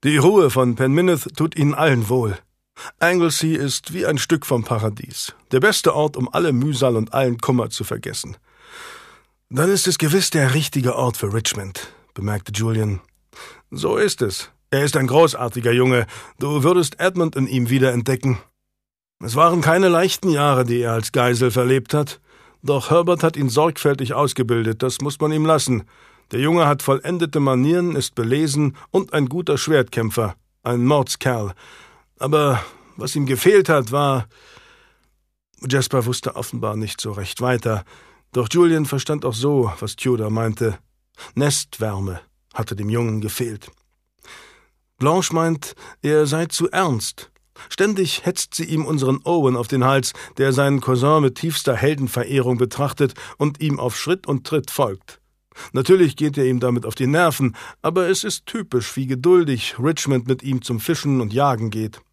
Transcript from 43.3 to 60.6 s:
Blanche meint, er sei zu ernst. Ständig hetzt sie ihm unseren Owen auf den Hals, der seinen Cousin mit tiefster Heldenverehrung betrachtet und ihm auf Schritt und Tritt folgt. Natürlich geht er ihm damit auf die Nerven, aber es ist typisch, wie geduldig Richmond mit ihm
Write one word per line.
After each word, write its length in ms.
Blanche 380
meint, 400
er 240
sei 220
zu 240
ernst. 580
Ständig 560
hetzt 300
sie 100
ihm 200
unseren 380
Owen 320
auf 120
den 160
Hals, 300
der 120
seinen 300
Cousin 400
mit 140
tiefster 400
Heldenverehrung 840
betrachtet 560
und 240
ihm 180
auf 160
Schritt 300
und 220
Tritt 240
folgt. 480
Natürlich 440
geht 200
er 100
ihm 140
damit 240
auf 120
die 100
Nerven, 500
aber 260
es 140
ist 240
typisch, 480
wie 100
geduldig 720
Richmond 500
mit 140
ihm 220